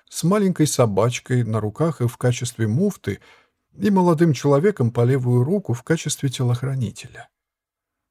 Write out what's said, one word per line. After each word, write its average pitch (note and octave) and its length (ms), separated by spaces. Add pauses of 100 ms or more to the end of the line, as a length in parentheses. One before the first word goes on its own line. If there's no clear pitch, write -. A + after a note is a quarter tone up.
с - 160
маленькой F#3 440
собачкой A#2+ 760
на A2 160
руках C3+ 420
и A#2+ 60
в A#2 100
качестве A#2+ 500
муфты, C3+ 520 (560)
и G3+ 140
молодым F3 440
человеком C#3+ 580
по A#2+ 120
левую B2 400
руку F#3 300
в A#2+ 80
качестве D#3 480
телохранителя. B2+ 1000 (800)